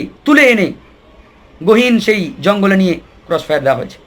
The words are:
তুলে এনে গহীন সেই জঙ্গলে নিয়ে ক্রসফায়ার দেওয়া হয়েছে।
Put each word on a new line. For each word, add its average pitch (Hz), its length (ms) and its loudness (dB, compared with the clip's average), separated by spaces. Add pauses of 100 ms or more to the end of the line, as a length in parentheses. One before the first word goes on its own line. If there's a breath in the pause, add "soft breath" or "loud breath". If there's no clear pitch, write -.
(240)
তুলে 285 280 4
এনে 196 160 0 (920)
গহীন 233 320 4 (120)
সেই 214 140 0 (220)
জঙ্গলে 196 340 0
নিয়ে 185 180 0 (320)
ক্রসফায়ার 151 400 -4
দেওয়া 131 140 0
হয়েছে। - 260 -14